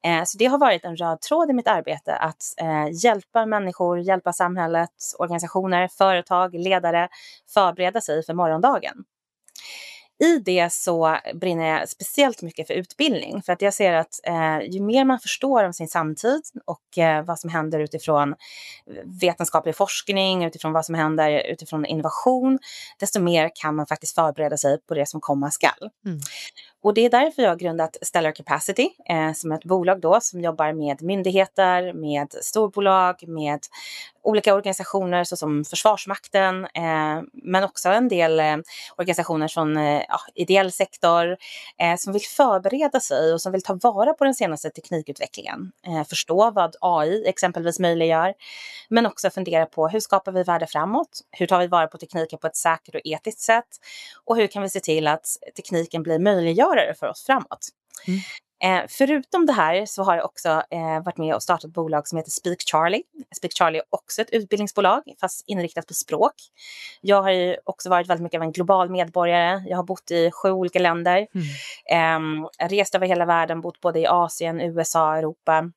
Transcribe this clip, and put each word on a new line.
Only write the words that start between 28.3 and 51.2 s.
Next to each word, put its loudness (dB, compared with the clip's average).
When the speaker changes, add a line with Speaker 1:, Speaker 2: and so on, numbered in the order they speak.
Speaker 1:
Capacity, -2
eh, 0
som -6
ett -6
bolag 0
då 4
som -6
jobbar 0
med -4
myndigheter, 2
med -4
storbolag, 2
med -4
olika 4
organisationer 0
såsom -4
Försvarsmakten, 0
eh, -2
men 0
också -2
en 4
del, 2
eh, 2
organisationer 0
från, 0
eh, 2
ja, -2
ideell 2
sektor, 2
eh, 2
som -6
vill 0
förbereda 2
sig 2
och -2
som -4
vill -2
ta -4
vara 2
på 0
den 4
senaste -4
teknikutvecklien, -8
eh, -4
förstå 2
vad 0
A 2
I 0
exempelvis -2
möjliggör, 2
men 2
också -2
fundera 0
på -2
hur -2
skapar 0
vi 0
värde 0
framåt, -4